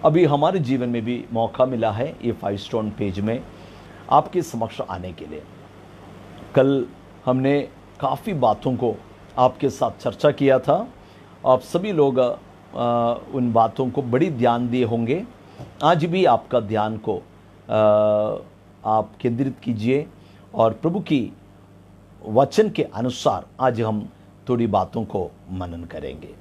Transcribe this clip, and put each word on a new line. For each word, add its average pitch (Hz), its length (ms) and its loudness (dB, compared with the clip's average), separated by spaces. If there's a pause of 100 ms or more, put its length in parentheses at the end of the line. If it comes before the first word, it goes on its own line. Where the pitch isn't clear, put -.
अभी 160 220 6
हमारे 151 340 2
जीवन 123 280 -2
में 117 160 -2
भी 123 280 -6
मौका 113 340 0
मिला 113 260 -2
है 123 160 -4 (160)
ये 117 80 0
फाइव 101 260 -4
स्टोन 107 320 -4
पेज 101 300 -4
में 113 200 -2 (720)
आपके 151 340 2
समक्ष 113 360 -6
आने 92 320 -8
के 80 140 -16
लिए। 76 160 -14 (1120)
कल 135 320 4 (400)
हमने 135 340 2 (400)
काफ़ी 139 340 -4
बातों 123 420 0
को 113 180 -2 (440)
आपके 127 320 2
साथ 117 280 -2
चर्चा 135 320 0
किया 135 280 4
था। 147 180 2 (720)
आप 127 160 6
सभी 190 300 -4
लोग, 139 280 4
आ, 123 60 4 (1080)
उन 123 180 0
बातों 113 380 2
को 139 140 -4
बड़ी 131 260 0
ध्यान 120 400 0
दिए 123 140 2
होंगे। 117 380 -2 (600)
आज 165 200 4
भी 180 200 0
आपका 120 380 2
ध्यान 107 360 -2
को, 107 180 -4
आ, - 600 -6 (1120)
आप 110 320 0
केंद्रित 123 420 -2
कीजिए 123 440 0 (480)
और 113 180 4
प्रभु 170 300 -2
की 127 300 -2 (880)
वचन 139 480 2
के 151 140 -2
अनुसार 117 600 -4 (140)
आज 127 200 0
हम 107 280 -2 (400)
थोड़ी 117 180 0
बातों 101 380 -2
को 95 260 -6 (220)
मनन 87 320 -10
करेंगे। 76 560 -14